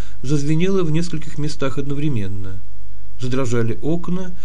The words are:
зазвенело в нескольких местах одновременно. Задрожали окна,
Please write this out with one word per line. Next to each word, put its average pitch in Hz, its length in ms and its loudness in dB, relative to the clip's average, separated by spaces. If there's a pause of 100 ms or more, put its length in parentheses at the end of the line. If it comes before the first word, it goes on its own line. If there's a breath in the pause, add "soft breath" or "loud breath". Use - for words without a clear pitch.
(220 loud breath)
зазвенело 156 600 0
в 156 80 0
нескольких 156 460 0
местах 143 400 0
одновременно. 123 840 0 (600)
Задрожали 120 600 0
окна, 175 640 0